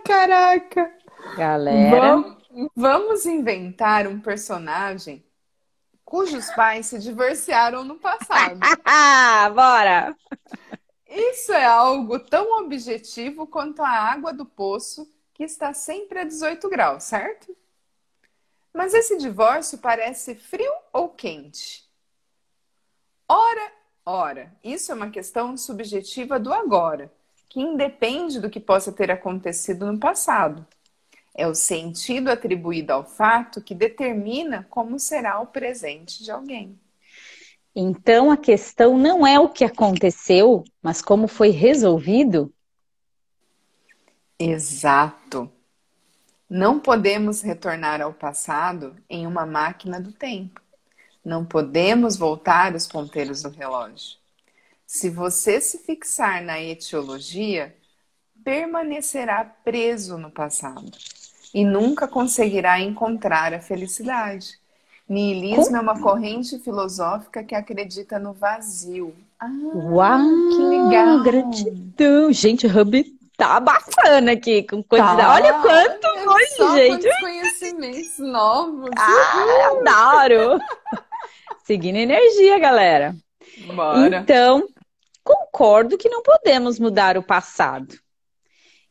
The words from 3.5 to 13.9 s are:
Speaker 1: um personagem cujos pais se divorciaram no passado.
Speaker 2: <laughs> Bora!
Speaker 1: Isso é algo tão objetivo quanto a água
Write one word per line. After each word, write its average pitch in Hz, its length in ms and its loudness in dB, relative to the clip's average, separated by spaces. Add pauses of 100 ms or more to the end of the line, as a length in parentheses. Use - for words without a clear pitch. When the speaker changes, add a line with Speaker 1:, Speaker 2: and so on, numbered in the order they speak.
Speaker 1:
um 202 120 -10
personagem 190 1040 -10 (840)
cujos 311 460 -6
pais 220 360 -2
se 233 120 -12
divorciaram 247 840 -4
no 285 120 -16
passado. 277 640 -4
Speaker 2:
<laughs> 254 920 4
Bora! 226 640 4 (920)
Speaker 1:
Isso 453 460 -6
é 277 120 2
algo 240 540 2
tão 427 400 -2
objetivo 262 840 -12
quanto 302 380 -10
a 269 60 -2
água 240 440 -4